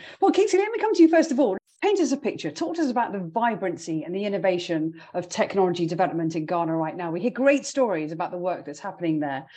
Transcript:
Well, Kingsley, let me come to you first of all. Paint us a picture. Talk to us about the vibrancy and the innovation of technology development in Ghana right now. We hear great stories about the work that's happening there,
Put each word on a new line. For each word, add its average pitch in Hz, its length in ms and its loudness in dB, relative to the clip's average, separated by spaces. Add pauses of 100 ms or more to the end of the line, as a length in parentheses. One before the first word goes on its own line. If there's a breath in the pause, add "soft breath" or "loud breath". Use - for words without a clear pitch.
(200 loud breath)
Well, 392 100 4
Kingsley, 392 300 4
let 427 100 0
me 453 80 -4
come 440 160 0
to 339 80 8
you 320 60 10
first 320 240 4
of 247 80 0
all. 202 180 2 (240)
Paint 403 180 2
us 269 120 2
a 277 40 -2
picture. 190 340 -4
Talk 330 260 -6
to 349 60 0
us 277 80 0
about 233 220 0
the 202 60 -6
vibrancy 180 880 -2
and 170 100 -8
the 196 100 -2
innovation 175 720 0 (180 loud breath)
of 175 160 -4
technology 180 580 0
development 165 480 0
in 156 120 -4
Ghana 170 280 -2
right 160 220 -2
now. 175 140 -6
We 170 100 -4
hear 226 100 0
great 269 360 2
stories 175 460 0
about 165 180 -6
the 180 80 -8
work 175 260 -4
that's 147 160 -12
happening 160 400 -2
there, 139 260 -4 (100 loud breath)